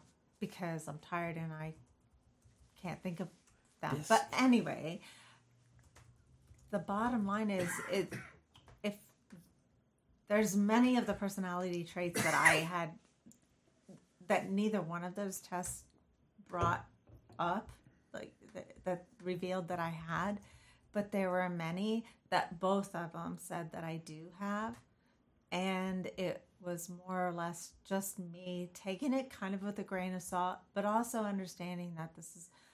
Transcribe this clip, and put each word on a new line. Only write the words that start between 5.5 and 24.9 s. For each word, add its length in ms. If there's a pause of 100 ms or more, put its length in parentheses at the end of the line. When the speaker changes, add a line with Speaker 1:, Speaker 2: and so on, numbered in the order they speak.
Speaker 1:
the 80
bottom 460
line 240
is, 200 (220)
it, 220 (720)
if 100 (1300)
there's 280
many 420
of 100
the 60
personality 720
traits 400
that 100
I 220
had 360 (1400)
that 240
neither 300
one 220
of 120
those 240
tests 440 (680)
brought 360 (540)
up, 300 (440)
like, 200 (200)
that, 140 (160)
that 220 (180)
revealed 460
that 100
I 100
had, 500 (520)
but 200
there 180
were 200
many 540 (260)
that 300
both 340
of 200
them 260
said 320
that 140
I 180
do 240 (120)
have, 360 (760)